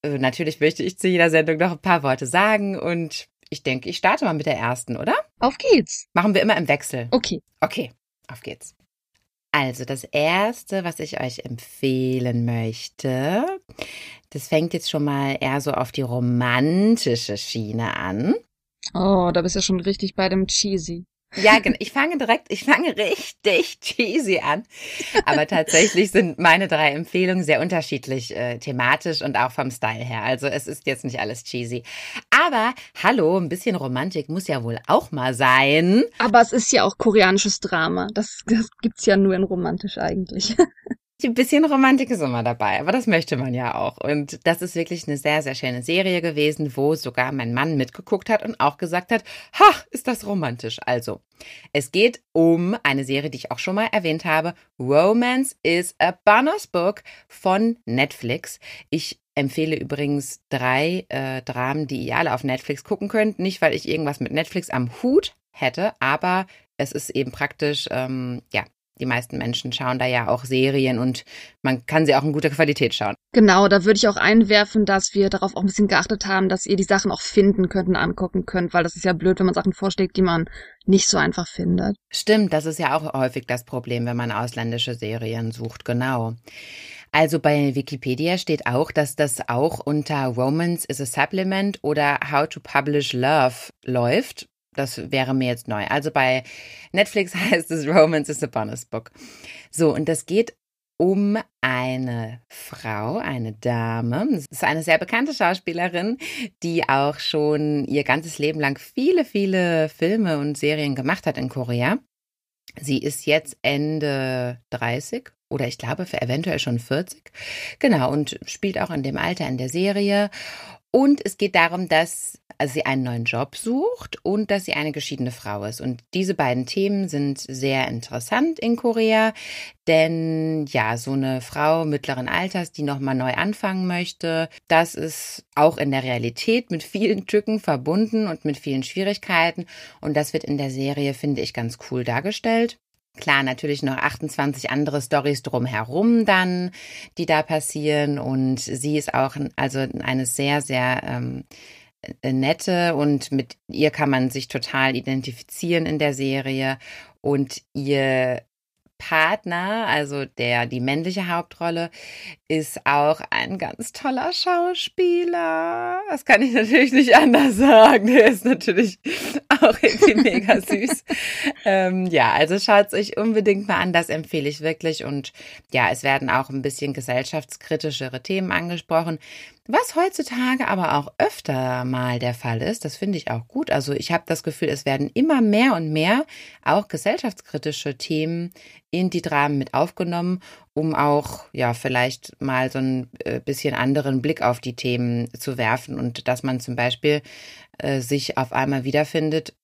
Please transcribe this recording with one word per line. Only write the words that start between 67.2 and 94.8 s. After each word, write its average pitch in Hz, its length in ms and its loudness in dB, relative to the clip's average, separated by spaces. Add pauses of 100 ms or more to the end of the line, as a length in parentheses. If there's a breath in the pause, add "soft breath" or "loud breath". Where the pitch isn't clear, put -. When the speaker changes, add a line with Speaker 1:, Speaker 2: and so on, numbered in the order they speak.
Speaker 1:
praktisch, 147 640 -4
ähm, 127 500 -6 (100)
ja, 95 120 -2 (360)
die 127 60 -4
meisten 123 320 -4
Menschen 120 340 -4
schauen 127 260 -2
da 127 80 0
ja 123 220 0
auch 123 160 0
Serien 131 540 2
und 127 260 -2 (380 loud breath)
man 131 240 0
kann 160 200 2
sie 143 80 6
auch 139 80 4
in 151 120 0
guter 151 160 0
Qualität 143 440 2
schauen. 104 200 -2 (180)
Speaker 2:
Genau, 202 340 8
da 190 180 4
würde 208 120 6
ich 220 100 2
auch - 100 2
einwerfen, 208 680 4
dass 196 300 0
wir 196 160 4
darauf 196 260 -2
auch 175 60 -2
ein 202 40 0
bisschen 196 220 2
geachtet 190 380 0
haben, 190 240 2
dass 185 160 -2
ihr 196 100 2
die 190 80 2
Sachen 196 260 2
auch - 120 -6
finden 190 480 4
könnt 180 180 0
und 180 80 2
angucken 175 480 -2
könnt, 175 300 -4
weil 175 100 4
das 170 100 -6
ist - 120 -14
ja 180 80 4
blöd, 185 260 2
wenn 190 60 6
man 185 80 2
Sachen 180 180 0
vorschlägt, 190 460 -2
die 185 40 4
man 170 220 2 (400 loud breath)
nicht 190 240 6
so 190 80 2
einfach 170 320 0
findet. 180 480 0 (160)
Speaker 1:
Stimmt, 214 400 2
das 156 140 0
ist 160 120 -4
ja 147 180 0
auch 151 180 -4
häufig 131 320 -2
das 123 180 -4
Problem, 120 400 -4
wenn 120 120 -4
man 120 140 -4
ausländische 117 640 -4
Serien 113 580 -4
sucht, 113 340 -10
genau. 120 480 0 (760 loud breath)
Also 156 300 2
bei 143 340 2
Wikipedia 139 640 -4
steht 160 280 -4
auch, 127 260 0
dass 147 240 -2
das - 320 -2
auch 139 320 0
unter 143 460 -2
Romance 147 600 -2
is 135 140 -8
a 135 60 -6
Supplement 190 760 -2
oder 143 360 2 (120)
How 151 180 2
to - 120 -14
Publish 143 540 0
Love 131 400 2 (300)
läuft, 127 640 -2 (260)
das 135 360 -8